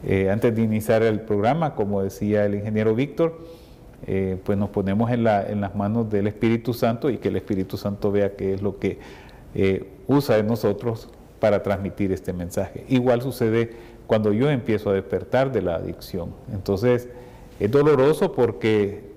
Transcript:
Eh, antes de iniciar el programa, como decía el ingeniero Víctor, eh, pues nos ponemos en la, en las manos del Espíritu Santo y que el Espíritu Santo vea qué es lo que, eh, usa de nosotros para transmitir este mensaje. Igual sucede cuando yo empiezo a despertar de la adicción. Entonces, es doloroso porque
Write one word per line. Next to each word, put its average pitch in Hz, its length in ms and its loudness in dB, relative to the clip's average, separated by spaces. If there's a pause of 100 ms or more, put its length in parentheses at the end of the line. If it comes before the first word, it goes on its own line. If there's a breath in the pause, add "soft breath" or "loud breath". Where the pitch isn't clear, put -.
Eh, 95 260 2
antes 113 240 2
de 113 80 0
iniciar 110 400 2
el 110 180 2
programa, 117 540 0
como 101 280 -2
decía 104 420 0
el 101 100 0
ingeniero 107 400 0
Víctor, 147 440 0 (680 loud breath)
eh, 95 360 -2
pues 101 160 0
nos 101 120 0
ponemos 104 400 0
en 120 120 0
la, 104 240 2
en 104 140 -4
las 98 160 -4
manos 107 340 0
del 104 160 2
Espíritu 113 480 0
Santo 113 360 0
y 104 80 -2
que - 100 -2
el 95 80 -2
Espíritu 95 400 -2
Santo 101 340 -2
vea 101 240 2
qué 95 200 -2
es 95 80 -6
lo 101 160 -4
que, 95 200 -2 (560 loud breath)
eh, 95 340 0 (200)
usa 139 280 4
de 107 60 4
nosotros 110 680 -2 (300)
para 104 240 4
transmitir 98 480 -2
este 92 220 -4
mensaje. 90 560 -6
Igual 123 340 4
sucede 117 520 0 (320 loud breath)
cuando 107 260 2
yo 127 180 2
empiezo 110 400 0
a 98 40 4
despertar 127 580 0
de 107 100 0
la 85 140 0
adicción. 92 540 -8 (220)
Entonces, 107 560 0 (520 loud breath)
es 104 100 0
doloroso 147 640 4
porque 107 840 0